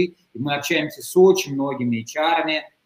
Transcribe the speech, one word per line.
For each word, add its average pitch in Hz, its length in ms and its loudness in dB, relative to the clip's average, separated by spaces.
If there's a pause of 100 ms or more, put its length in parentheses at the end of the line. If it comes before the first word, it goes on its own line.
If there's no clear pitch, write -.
И 175 120 -6 (220)
мы 143 160 -2
общаемся 151 480 -4
с - 120 -10
очень 185 400 4
многими 123 460 -2
H - 160 -12
R-ами, 156 460 0 (240)